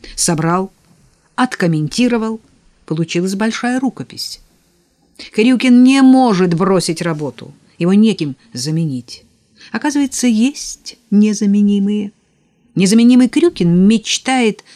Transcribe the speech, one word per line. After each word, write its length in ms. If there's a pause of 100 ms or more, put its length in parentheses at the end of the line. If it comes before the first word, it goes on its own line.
(160)
Собрал, 560 (640)
откомментировал. 1040 (460)
Получилась 500
большая 440
рукопись. 600 (920)
Крюкин 500
не 180
может 520
бросить 480
работу, 520 (260)
его 140
неким 420 (180)
заменить. 720 (480)
Оказывается, 560
есть 680 (120)
незаменимые. 1000 (640)
Незаменимый 560
Крюкин 580
мечтает 760 (120)